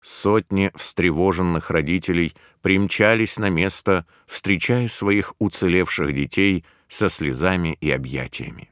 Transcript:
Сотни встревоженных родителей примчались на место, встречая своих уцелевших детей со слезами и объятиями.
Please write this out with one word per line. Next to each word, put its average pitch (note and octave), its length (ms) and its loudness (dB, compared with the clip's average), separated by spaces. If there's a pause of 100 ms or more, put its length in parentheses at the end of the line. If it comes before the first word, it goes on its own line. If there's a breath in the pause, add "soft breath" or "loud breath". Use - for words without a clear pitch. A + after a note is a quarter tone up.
Сотни G2 720 0
встревоженных F2 960 0
родителей E2 640 0 (280 soft breath)
примчались G#2 760 2
на G#2 120 0
место, F#2 560 0 (200 soft breath)
встречая A#2 640 0
своих G2+ 500 0
уцелевших F2 800 0
детей F#2 480 0 (240 soft breath)
со G2+ 220 0
слезами E2 720 0
и D2+ 100 0
объятиями. C2 800 -8